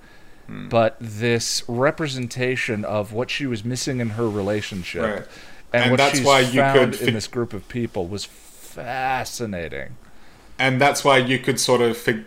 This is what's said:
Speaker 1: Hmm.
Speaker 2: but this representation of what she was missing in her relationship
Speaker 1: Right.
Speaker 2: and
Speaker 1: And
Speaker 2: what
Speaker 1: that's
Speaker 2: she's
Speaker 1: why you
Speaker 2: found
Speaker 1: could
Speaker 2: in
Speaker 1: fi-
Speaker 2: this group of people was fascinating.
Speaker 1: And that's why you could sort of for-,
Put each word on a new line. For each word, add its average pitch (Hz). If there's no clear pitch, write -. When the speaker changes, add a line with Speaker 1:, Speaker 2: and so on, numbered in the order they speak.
Speaker 1:
Hmm. 101
Speaker 2:
but 113
this 113
representation 127
of 104
what 120
she -
was 113
missing 127
in 117
her 113
relationship 101
Speaker 1:
Right. 104
Speaker 2:
and 120
Speaker 1:
And 123
Speaker 2:
what 127
Speaker 1:
that's 143
Speaker 2:
she's 127
Speaker 1:
why 139
you 127
Speaker 2:
found 135
Speaker 1:
could -
Speaker 2:
in 120
Speaker 1:
fi- 117
Speaker 2:
this 110
group 120
of 101
people 110
was 98
fascinating. 107
Speaker 1:
And 131
that's 143
why 139
you 127
could 127
sort 123
of 113
for-, 113